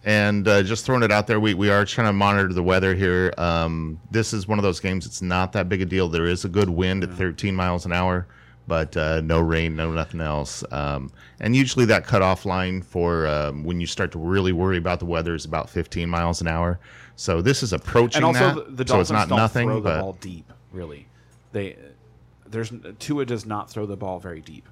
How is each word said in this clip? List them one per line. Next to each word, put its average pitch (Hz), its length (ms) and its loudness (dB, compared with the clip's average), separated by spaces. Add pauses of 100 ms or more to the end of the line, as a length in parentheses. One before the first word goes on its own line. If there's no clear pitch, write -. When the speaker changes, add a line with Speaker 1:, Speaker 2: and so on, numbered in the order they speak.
Speaker 1:
and, 104 440 2
uh, 101 140 6
just 107 240 -2
throwing 127 160 2
it 104 100 4
out 104 140 4
there, 110 120 2
we, 107 140 4
we 98 160 2
are 101 160 4
trying 113 240 0
to 101 60 2
monitor 101 380 4
the 87 100 0
weather 92 320 4
here. 90 420 2
Um, 82 640 -2 (100)
this 110 220 0
is 101 160 -6
one 107 100 0
of 101 40 0
those 92 180 0
games, 92 240 -4
it's - 160 -12
not 92 320 0
that 92 160 0
big 95 140 0
a - 40 0
deal. 92 220 0
There 82 180 0
is 87 200 -2
a - 20 -4
good 92 220 2
wind 92 340 0
at 90 60 -6
Speaker 2:
Yeah. 90 60 -14
Speaker 1:
thirteen 92 380 -2
miles 90 300 -2
an 87 80 -4
hour, 90 340 0 (400)
but, 80 300 -2
uh, 80 240 0
no 80 180 2
rain, 82 380 2
no 82 160 -4
nothing 82 300 -6
else. 76 500 -6
Um, 71 400 -6 (280)
and 117 140 0
usually 131 320 4
that 104 200 4
cutoff 95 400 2
line 92 360 -2
for, 85 460 0
um, 73 360 -2
when 87 160 -4
you 82 60 -4
start 87 260 -4
to 82 60 -10
really 92 340 2
worry 90 260 0
about 87 200 -2
the 90 80 -6
weather 85 280 -2
is 78 100 -8
about 78 240 -4
fifteen 85 400 -4
miles 85 320 0
an 85 80 -2
hour. 87 320 -2 (340)
So 85 280 -2
this 131 200 2
is 107 120 -2
approaching 120 500 2
Speaker 2:
And - 0 -
also, - 300 4
Speaker 1:
that, - 220 -10
Speaker 2:
the, 127 80 -2
the - 40 -4
Speaker 1:
so 98 120 4
it's 90 100 0
Speaker 2:
Dolphins - 0 -
Speaker 1:
not 107 180 2
Speaker 2:
don't 120 100 2
Speaker 1:
nothing, 117 300 2
Speaker 2:
throw 107 80 0
the 107 60 0
Speaker 1:
but 80 180 0
Speaker 2:
ball 95 200 -8
deep, 90 300 -14 (220)
really. 78 340 -14 (460)
They, 98 240 -8 (680)
there's, 110 260 -6 (260)
Tua 143 280 -4
does 113 200 -4
not 104 240 -8
throw 104 160 -6
the 101 120 -8
ball 92 200 -8
very 87 220 -12
deep. - 320 -20